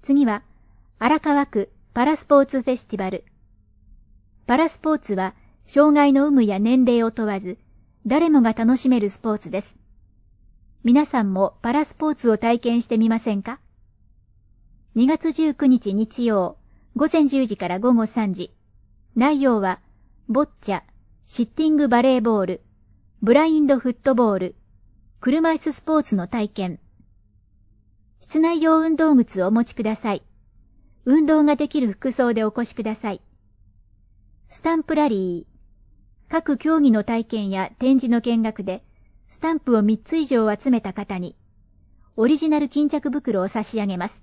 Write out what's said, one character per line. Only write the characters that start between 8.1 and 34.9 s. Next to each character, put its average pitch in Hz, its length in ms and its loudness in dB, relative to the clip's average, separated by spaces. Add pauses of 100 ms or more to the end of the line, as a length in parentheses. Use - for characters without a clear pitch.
も 294 140 6
が 226 100 2
楽 233 260 2
し 262 100 -2
め 247 100 4
る 202 120 -2
ス - 100 -20
ポ 220 120 -4
ー 214 60 -4
ツ 170 120 -14
で 190 100 -4
す。 - 80 -16 (1120)
皆 269 240 4
さ 247 160 -2
ん 202 100 -2
も 190 300 -2
パ 233 80 -4
ラ 285 140 0
ス - 100 -14
ポ 311 140 -4
ー 302 80 -2
ツ 240 140 0
を 214 60 2
体 233 220 0
験 233 240 -2
し - 40 -8
て 226 120 -2
み 226 100 2
ま 226 120 0
せ 208 160 -4
ん 196 80 -8
か？ 240 160 -14 (1400)
二 233 100 2
月 311 240 -2
十 311 240 -2
九 285 140 0
日 233 260 0
日 220 300 -4
曜、 202 320 -2 (400)
午 285 140 0
前 311 180 2
十 269 180 0
時 214 100 -6
か 180 120 -8
ら 180 100 -4
午 247 160 2
後 226 120 2
三 214 280 -4
時。 175 180 -12 (640)
内 277 260 2
容 247 200 2
は、 185 180 -4 (480)
ボ 254 180 0
ッ - 40 -8 (140)
チ 202 100 -6
ャ、 180 100 -6 (440)
シ - 180 -4
ッ - 20 -6
テ - 160 -8
ィ 311 120 2
ン - 20 2
グ 285 100 2
バ 240 160 2
レ 262 140 2
ー 254 40 0
ボ 220 220 0
ー - 20 -2
ル、 180 180 -8 (600)
ブ 220 120 2
ラ 294 100 4
イ 320 160 2
ン 285 80 2
ド 269 100 2
フ 247 120 -4
ッ - 20 -6
ト 262 240 -2
ボ 226 180 2
ー 190 40 -4
ル、 180 180 -8 (640)
車 320 300 0
椅 320 80 -2
子 311 140 -6
ス - 80 -12
ポ 320 160 -2
ー 294 60 0
ツ 214 140 -4
の 175 100 -4
体 214 220 -6
験。 185 320 -8 (1400)
室 - 220 -6
内 320 220 2
用 320 180 4
運 320 160 0
動 320 180 2
靴 220 280 2
を 180 60 0
お - 20 0
持 226 120 2
ち - 120 -8
く 240 80 -8
だ 214 120 -2
さ 208 200 -6
い。 - 80 -10 (840)
運 294 220 4
動 311 180 4
が 294 120 4
で 294 120 -4
き 302 120 -2
る 226 120 -2
服 262 200 -6
装 240 200 0
で 220 120 -2
お 214 40 0
越 233 180 -6
し - 80 -20
く 233 80 -10
だ 220 120 -6
さ 220 160 -8
い。 185 100 -10 (1300)
ス - 120 -20
タ 330 160 -2
ン 311 60 -2
プ 320 120 -4